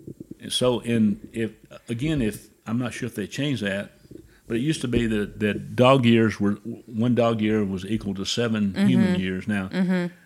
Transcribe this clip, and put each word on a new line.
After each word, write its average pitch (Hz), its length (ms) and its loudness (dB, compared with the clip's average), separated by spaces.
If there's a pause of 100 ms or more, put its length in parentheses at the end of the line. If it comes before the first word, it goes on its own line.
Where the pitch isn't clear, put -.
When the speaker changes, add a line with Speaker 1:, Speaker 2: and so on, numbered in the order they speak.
(500)
Speaker 1:
So, 123 300 0
in, 110 520 0
if, 113 200 -4 (360)
again, 139 340 -2
if, - 280 -4 (160)
I'm 117 140 -2
not 120 140 -6
sure - 120 -8
if 113 80 -8
they 98 140 -6
changed 135 360 -4
that, 101 280 -4 (560)
but 117 100 -4
it 113 40 -2
used 156 200 -2
to 135 60 -6
be 120 180 0
that, 107 340 -2
that 101 360 -2
dog 127 280 6
years 113 360 6
were, 101 140 2 (340)
one 120 260 0
dog 117 280 2
year 107 220 2
was 95 220 -4
equal 101 300 -4
to 95 100 -6
seven 110 480 0
Speaker 2:
Mm-hmm. 196 140 2
Speaker 1:
human 180 320 4
years. - 280 -4
Now, 101 200 -2
Speaker 2:
Mm-hmm. 180 400 0 (180)